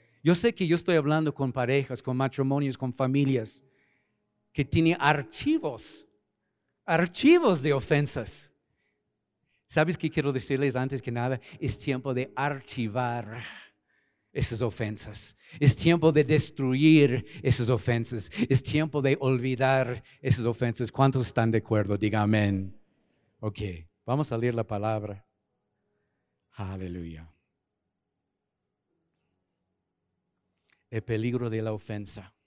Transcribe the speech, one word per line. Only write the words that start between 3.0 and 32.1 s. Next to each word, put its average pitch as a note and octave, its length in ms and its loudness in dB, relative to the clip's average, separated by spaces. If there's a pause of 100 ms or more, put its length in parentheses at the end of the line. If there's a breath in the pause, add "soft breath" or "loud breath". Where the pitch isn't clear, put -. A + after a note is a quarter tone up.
que C#3 140 -2
tienen E3 340 2
archivos, D3 1080 -2 (760)
archivos F#3 760 4
de C#3+ 120 2
ofensas. C#3 760 -2 (1160)
¿Sabes D#3+ 300 0
qué D#3 120 -2
quiero C#3+ 240 0
decirles C3 420 -2
antes C3 260 -4
que B2 100 -6
nada? A#2+ 280 -2 (200 loud breath)
Es C#3 180 -4
tiempo C3 360 -4
de B2+ 220 -4
archivar A#2+ 1080 -6 (880 loud breath)
esas A#2+ 300 -2
ofensas. G#2+ 760 -6 (220 loud breath)
Es C#3+ 160 6
tiempo E3 360 4
de D3+ 120 6
destruir C#3 1000 4 (160 loud breath)
esas A#2+ 280 2
ofensas. A#2 600 -2 (200 loud breath)
Es C3 120 4
tiempo D3 400 -2
de C3+ 180 2
olvidar C3 840 0 (180 soft breath)
esas B2+ 240 0
ofensas. A#2 460 -2
¿Cuántos C3 360 2
están A2+ 240 0
de A2 80 2
acuerdo? G#2 380 0
Diga G#2+ 240 0
amén. G2+ 580 0 (600)
Ok, G#2 200 -8 (460)
vamos C3+ 260 -4
a A#2 60 -4
leer A#2+ 160 -2
la A2+ 140 -4
palabra. G#2 580 -6 (1300)
Aleluya. F2 800 -12 (3500)
El A2+ 120 -6
peligro A#2 480 -2
de A2 120 -4
la A2 120 -4
ofensa. G#2 600 -12 (140)